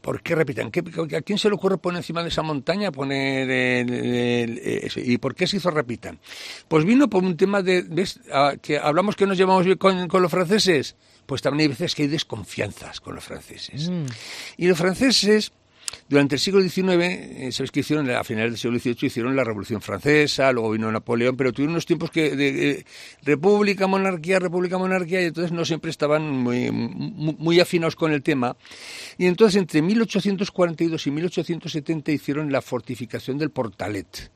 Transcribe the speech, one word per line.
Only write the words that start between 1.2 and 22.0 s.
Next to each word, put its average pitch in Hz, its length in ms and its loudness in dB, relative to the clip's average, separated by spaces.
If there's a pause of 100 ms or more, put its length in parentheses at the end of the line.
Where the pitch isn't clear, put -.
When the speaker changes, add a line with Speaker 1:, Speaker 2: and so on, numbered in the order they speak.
Speaker 1:
quién 208 160 -4
se 214 100 2
le 208 80 0
ocurre 190 220 0
poner 175 200 -4
encima 170 240 -6
de 165 60 -4
esa 151 140 -4
montaña, 160 500 -2
poner 135 580 -2
el, 127 420 0
el, 120 680 0
eso? - 420 -6
¿Y 120 180 0
por 131 160 -4
qué 180 120 -2
se 202 100 -4
hizo 180 140 -2
Repitán?". 120 500 -6 (480)
Pues 156 160 4
vino 247 260 6
por 185 140 2
un 185 120 0
tema 196 260 2
de, 180 200 2
¿ves? 165 380 -4 (120)
Ah, 143 280 4
que 147 180 -2
hablamos 156 380 2
que 196 100 4
nos 196 100 0
llevamos 185 280 4
bien 180 140 4
con, 185 300 2
con 185 140 4
los 175 80 2
franceses. 180 640 2 (320)
Pues - 160 -6
también 143 200 2
hay 156 120 4
veces 160 220 -4
que 151 60 0
hay 143 60 2
desconfianzas - 920 -6
con - 160 -12
los - 80 -16
franceses. - 680 -10
Speaker 2:
Mm. 175 140 -4 (540)
Speaker 1:
Y 175 100 2
los 180 100 4
franceses, 208 720 2 (580)
durante 139 280 4
el 131 40 -2
siglo 196 200 4
diecinueve, 180 880 0
eh, - 20 -6
sabéis 135 220 -6
que 147 80 0
hicieron, 147 300 0
a 120 120 0
finales 113 300 -2
del 110 60 -8
siglo 120 180 -2
dieciocho, 120 300 -2
hicieron 127 280 -2
la 135 80 2
Revolución 107 380 -4
Francesa, 135 720 2
luego 113 180 0
vino 110 220 -2
Napoleón, 120 440 0
pero 127 160 0
tuvieron 143 200 -2
unos 165 120 -2
tiempos 170 280 -2